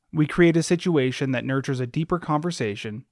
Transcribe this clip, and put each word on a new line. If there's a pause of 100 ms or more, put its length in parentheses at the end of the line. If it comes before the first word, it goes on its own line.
(140)
we
create
a
situation
that
nurtures
a
deeper
conversation